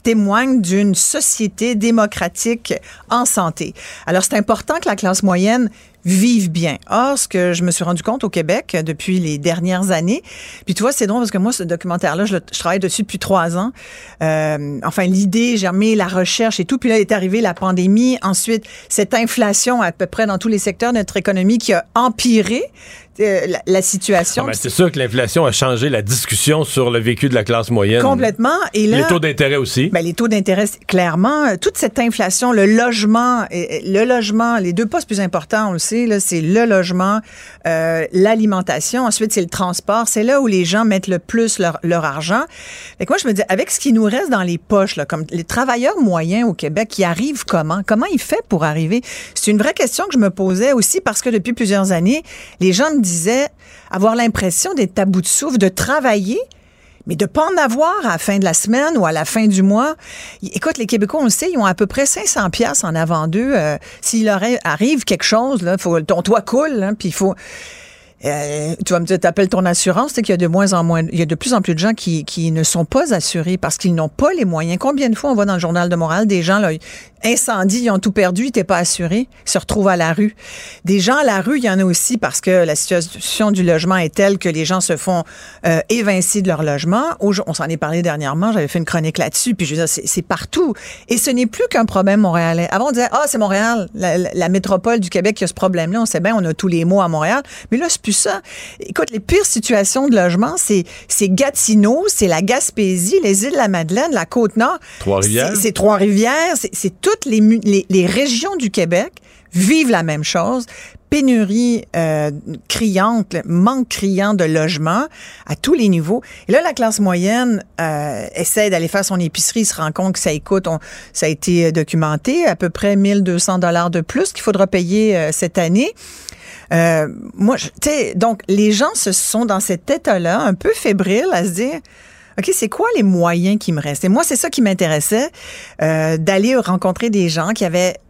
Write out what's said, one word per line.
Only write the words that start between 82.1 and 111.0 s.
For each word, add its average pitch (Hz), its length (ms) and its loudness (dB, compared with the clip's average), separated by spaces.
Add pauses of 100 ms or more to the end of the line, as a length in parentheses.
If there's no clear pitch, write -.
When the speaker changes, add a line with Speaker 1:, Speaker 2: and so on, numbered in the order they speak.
Speaker 1:
parce 139 240 -4
que 185 240 4
la 151 100 -2
situation 185 760 -2
du 185 100 2
logement 170 360 2
est 160 140 0
telle 202 280 2
que 180 100 -2
les 156 160 -2
gens 185 160 0
se 165 160 -2
font, 180 260 -2 (440)
euh, 165 220 2
évincer 208 520 0
de 185 60 0
leur 160 160 0
logement. 160 400 0 (160)
Aujo-, 202 260 0
on 165 80 -6
s'en 156 120 -2
est 160 120 -4
parlé 165 240 -2
dernièrement, 156 500 0
j'avais 165 160 0
fait 170 120 -2
une 156 60 -2
chronique 160 340 -2
là-dessus, 160 340 0
puis 175 140 -2
je 147 80 -4
veux 165 60 0
dire, 160 60 0
c'est, - 200 -4
c'est - 160 -2
partout. 247 500 -2 (360)
Et 233 100 0
ce 285 100 -2
n'est 247 160 2
plus 466 240 -2
qu'un 233 160 2
problème 196 360 2
montréalais. 170 500 0
Avant, 233 160 0
on 294 40 0
disait, « 240 200 0
Ah, 294 160 2
c'est 285 100 -2
Montréal, 208 560 0
la, 180 240 -2
la, 180 160 -2
la 170 160 0
métropole 196 500 0
du 175 120 -4
Québec 202 260 0
qui - 60 -4
a 175 40 -2
ce - 60 -6
problème-là. » 185 480 -2
On 220 60 0
sait 160 140 -2
bien, 220 140 0
on 196 80 0
a 160 120 -2
tous 190 120 -4
les 170 180 0
maux 190 160 2
à 175 60 2
Montréal. 165 360 0 (260)
Mais 226 80 0
là, 330 100 -2
c'est - 140 -2
plus 214 120 -2
ça. - 280 -2 (380)
Écoute, - 320 -4
les 220 80 -6
pires 381 260 2
situations 233 640 0
de 233 80 4
logement, 190 420 2
c'est, 196 280 0 (220)
c'est 202 220 0
Gatineau, 220 800 2
c'est 220 200 0
la 165 140 2
Gaspésie, 202 800 0
les 196 220 2
îles 285 80 -4
de 311 60 -2
la 233 100 2
Madeleine, 190 440 0
la 185 140 -2
Côte-Nord. 240 540 0 (220)
Speaker 2:
Trois-Rivières. 107 520 0
Speaker 1:
C'est, 208 80 -2
c'est 214 120 0
Trois-Rivières, 214 840 2
c'est, - 180 -6
c'est 185 260 -4
toutes 415 260 0
les 220 160 2
mu-, 220 220 6
les, 196 260 2
les 185 160 4
régions 254 520 -2
du 233 120 -2
Québec 185 440 0 (400)
vivent 240 380 2
la 170 120 2
même 151 200 -2
chose. 226 420 -2 (440)